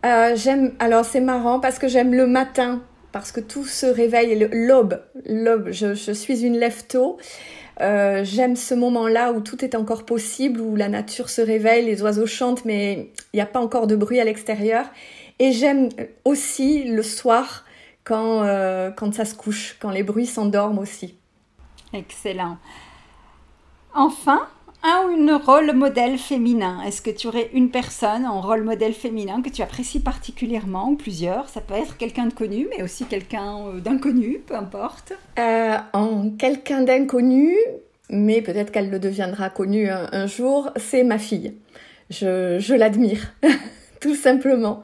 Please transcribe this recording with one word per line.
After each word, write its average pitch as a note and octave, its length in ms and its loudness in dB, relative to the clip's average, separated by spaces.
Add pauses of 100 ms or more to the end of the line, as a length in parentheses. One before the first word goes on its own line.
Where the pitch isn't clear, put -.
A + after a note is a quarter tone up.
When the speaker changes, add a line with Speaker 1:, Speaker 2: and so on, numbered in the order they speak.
Speaker 1:
Euh, A#3 300 6
j'aime, C4 420 2
alors A3+ 240 4
c'est A#3 160 0
marrant B3+ 400 2
parce C4 200 -2
que C4+ 100 0
j'aime B3 240 4
le B3+ 140 6
matin, B3 540 0 (300)
parce - 220 -12
que A#3 80 -6
tout C4+ 240 -10
se - 200 -6
réveille, A#3 540 4
le, G#3+ 140 4
l'aube, A#3 480 4 (240)
l'aube, A3 460 0
je, G3+ 240 -4
je G#3 180 -8
suis A#3+ 320 -4
une A#3+ 120 2
lève A#3 300 -2
tôt. C4 300 0 (640)
Euh, G3 420 2
j'aime A#3+ 320 0
ce - 180 -4
moment-là A#3+ 600 2
où A3 80 -2
tout B3+ 240 -8
est B3+ 100 -4
encore A3 300 -4
possible, A#3 560 -2
où A3 160 -2
la G3+ 100 0
nature G#3 420 -6
se - 120 -2
réveille, A3 440 4
les G#3 180 -2
oiseaux G#3+ 220 2
chantent, B3 380 -2
mais G3+ 460 -4 (240)
il G#3 40 0
n'y G#3 40 2
a G3+ 40 0
pas B3 140 -4
encore A#3 260 0
de G#3+ 120 2
bruit A3 240 2
à - 20 2
l'extérieur. A3 640 -2 (540)
Et C4 120 6
j'aime C4 380 4 (340)
aussi C#4 640 0
le A3 180 0
soir A#3+ 640 0 (400)
quand, A3 380 0
euh, F#3+ 480 -2
quand G#3 220 -4
ça A3 120 -2
se G#3+ 100 -10
couche, - 460 -8
quand G#3 100 -6
les F#3+ 120 -2
bruits G#3 220 -2
s'endorment G#3 540 0
aussi. G3 360 -12 (760)
Speaker 2:
Excellent. F#3 680 -8 (1400)
Enfin, D4+ 540 2 (360)
un F4+ 240 2
ou F4+ 40 0
une D#4 220 4
rôle C#4+ 400 4
modèle C4 460 2
féminin. A3+ 680 0
Est-ce G3+ 160 -8
que - 80 -6
tu G#3+ 180 -8
aurais A3+ 260 -4
une B3+ 180 4
personne B3 540 -2
en G3+ 160 -4
rôle G#3+ 220 0
modèle A3 300 0
féminin A3 480 -6
que C4 80 -6
tu A#3 140 -6
apprécies B3+ 360 -6
particulièrement, A3+ 920 -6
ou D4 40 2
plusieurs ? F#3 540 -6
Ça A3 120 -14
peut G3+ 120 -12
être A#3 240 -6
quelqu'un A#3+ 300 -4
de A#3 60 -4
connu, A3 360 -6
mais D#4 140 -8
aussi F3+ 220 -10
quelqu'un, G3+ 520 -8 (100)
euh, F#3 120 -12
d'inconnu, B3+ 640 0
peu - 100 -8
importe. G3+ 580 -10 (260)
Speaker 1:
Euh, A3+ 380 2 (160)
en G#3+ 360 0
quelqu'un C4+ 520 -2
d'inconnu, C4 760 4 (560)
mais G#3+ 300 4
peut-être G#3 300 -4
qu'elle G3 200 -2
le F#3+ 80 -4
deviendra G3 500 -4
connu G3+ 400 0
un, F#3 220 -4
un G3 160 -2
jour, C4+ 480 0
c'est B3+ 280 2
ma A3+ 140 4
fille. - 380 -4 (560)
Je, F#3 480 -2
je G#3+ 160 2
l'admire, A3 580 2 (320)
<laughs> - 340 -20
tout D4 160 0
simplement. B3+ 680 2